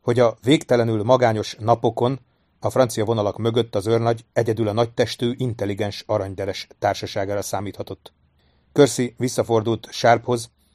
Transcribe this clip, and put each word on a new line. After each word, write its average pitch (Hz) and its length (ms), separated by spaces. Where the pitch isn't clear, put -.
hogy 120 180
a 117 240
végtelenül 117 600
magányos 113 560
napokon 120 600
a 104 100
francia 117 360
vonalak 107 320
mögött 113 380
az 101 120
őrnagy 117 460
egyedül 110 340
a 101 40
nagytestű, 117 640
intelligens 104 680
aranyderes 98 600
társaságára 101 640
számíthatott. 98 720
Kersey 131 440
visszafordult 113 760
Sharphoz, 120 600